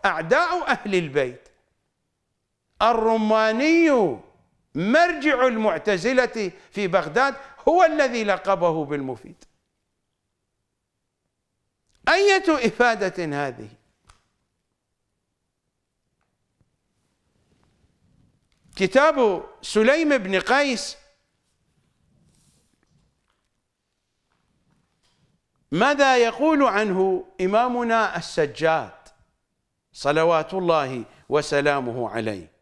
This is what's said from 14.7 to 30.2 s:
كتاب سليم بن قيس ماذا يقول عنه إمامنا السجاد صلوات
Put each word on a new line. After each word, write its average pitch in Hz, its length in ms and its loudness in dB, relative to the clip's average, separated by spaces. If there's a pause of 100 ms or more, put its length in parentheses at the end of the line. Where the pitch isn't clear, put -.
كتاب 254 680 2 (160)
سليم 285 560 2
بن 190 220 -2
قيس 269 580 -2 (4000)
ماذا 269 460 2
يقول 277 460 2
عنه 190 640 0 (160)
إمامنا 226 760 0
السجاد 156 720 -2 (1000)
صلوات 160 600 0